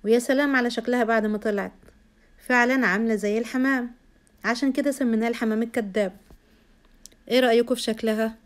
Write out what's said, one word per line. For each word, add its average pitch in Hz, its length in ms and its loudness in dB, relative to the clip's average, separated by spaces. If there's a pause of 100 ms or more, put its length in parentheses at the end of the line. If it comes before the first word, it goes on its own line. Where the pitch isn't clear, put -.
ويا 220 140 4
سلام 277 380 0
على 240 140 0
شكلها 240 340 -2
بعد 220 220 0
ما 214 120 -2
طلعت، 202 340 -4 (640)
فعلًا 247 480 2
عاملة 220 280 2
زي 208 240 -2
الحمام، 254 560 -2 (500)
عشان 254 280 0
كده 285 180 0
سميناها 233 380 0
الحمام 226 340 -2
الكداب. 208 540 -4 (1120)
ايه 247 120 4
رأيكم 240 340 2
في 240 60 -6
شكلها؟ 220 640 -4